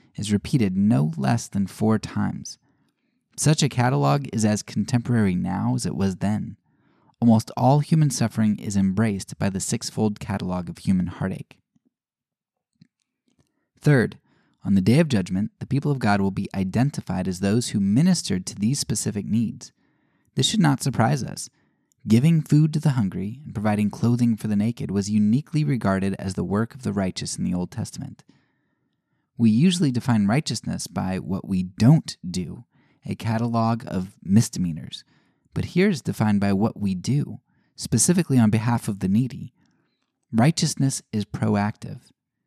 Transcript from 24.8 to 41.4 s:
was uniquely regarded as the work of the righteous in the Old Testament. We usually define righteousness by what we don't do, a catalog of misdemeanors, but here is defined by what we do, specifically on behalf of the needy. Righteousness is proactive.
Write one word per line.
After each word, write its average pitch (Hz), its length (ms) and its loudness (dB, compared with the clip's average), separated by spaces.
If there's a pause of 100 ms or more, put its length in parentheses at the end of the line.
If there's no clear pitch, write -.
was 98 180 -2
uniquely 107 560 2
regarded 98 540 0
as 95 160 -6
the 92 100 -4
work 101 300 -2
of - 80 -18
the 107 100 -4
righteous 95 460 -4
in 98 60 -4
the 90 100 -2
Old 90 160 -4
Testament. - 520 -12 (1160)
We 117 120 6
usually 170 400 4
define 113 360 2
righteousness 117 600 -2
by 95 320 -4
what - 300 -8
we 92 140 0
don't 117 560 4 (100)
do, 87 360 -8 (420)
a 101 80 -6
catalog 113 720 -2
of 92 360 -6
misdemeanors, 90 840 0 (500)
but - 120 -4
here 190 220 2
is 175 140 -2
defined 104 360 0
by 101 140 2
what 101 260 0
we 98 160 -2
do, 110 460 -4 (340)
specifically 139 640 2
on 110 120 6
behalf 113 380 0
of 98 120 -6
the 95 80 -2
needy. 113 460 -2 (760)
Righteousness 135 800 0
is 104 140 -4
proactive. - 880 -4 (360)